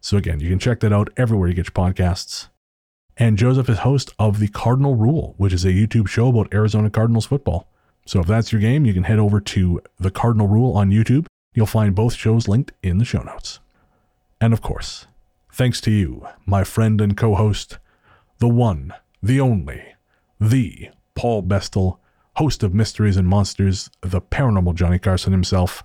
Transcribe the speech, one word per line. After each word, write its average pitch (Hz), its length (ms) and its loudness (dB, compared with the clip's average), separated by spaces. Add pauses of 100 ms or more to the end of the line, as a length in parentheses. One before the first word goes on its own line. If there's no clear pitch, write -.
So - 160 -2
again, 78 240 -2
you 82 100 -4
can 92 80 0
check 120 220 -2
that 107 120 2
out 104 240 0
everywhere 110 320 0
you 90 60 0
get 87 120 -2
your - 60 -16
podcasts. 90 760 -2 (680)
And 113 220 2
Joseph 127 320 2
is 101 80 0
host 135 400 -2
of 104 200 0
The 104 100 0
Cardinal 131 460 0
Rule, 123 440 0
which 98 140 0
is 87 120 -2
a 92 80 2
YouTube 107 340 2
show 113 220 0
about 117 240 0
Arizona 107 380 2
Cardinals 113 360 0
football. 90 400 -4 (380)
So - 160 0
if 82 60 0
that's 110 260 0
your 110 80 0
game, 127 240 2
you 110 80 2
can 90 120 0
head 107 140 2
over 104 220 2
to 90 400 0 (180)
The 95 120 -2
Cardinal 110 360 0
Rule 107 300 2
on 101 140 2
YouTube. 117 360 2 (280)
You'll 110 120 2
find 104 280 0
both 113 200 0
shows 113 320 0
linked 120 260 0 (100)
in 90 160 0
the 120 80 2
show - 160 -4
notes. - 360 -16 (840)
And 117 120 2
of 110 80 0
course, - 460 -10 (440)
thanks 127 300 -2
to - 100 -2
you, 101 380 -2 (160)
my 98 180 0
friend 107 380 0
and 101 160 0
co-host, 107 640 -2 (600)
the 120 100 0
one, 107 440 0 (300)
the 127 180 0
only, 110 420 -2 (560)
the 110 520 0 (240)
Paul 113 280 -2
Bestel, 92 560 -2 (380)
host 147 260 -2
of 95 120 -2
Mysteries 107 420 0
and 92 100 2
Monsters, 95 640 0 (140)
the 92 180 -4
paranormal 98 540 0
Johnny 87 240 0
Carson 95 340 -2
himself. 92 520 -2